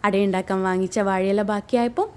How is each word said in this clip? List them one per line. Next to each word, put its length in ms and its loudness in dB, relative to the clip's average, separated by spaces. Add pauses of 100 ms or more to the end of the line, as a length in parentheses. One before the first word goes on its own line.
അടയുണ്ടാക്കാൻ 600 0
വാങ്ങിച്ച 320 -2 (120)
വാഴയില 420 0
ബാക്കിയായപ്പോൾ 640 0